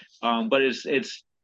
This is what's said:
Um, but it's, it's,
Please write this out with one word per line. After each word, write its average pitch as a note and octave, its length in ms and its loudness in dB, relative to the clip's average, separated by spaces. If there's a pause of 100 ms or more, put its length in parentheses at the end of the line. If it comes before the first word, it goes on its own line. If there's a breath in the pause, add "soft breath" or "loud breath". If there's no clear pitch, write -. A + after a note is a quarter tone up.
(220 loud breath)
Um, A#2 260 0
but C3+ 140 4
it's, B2+ 240 -2
it's, C#3+ 380 -2 (200)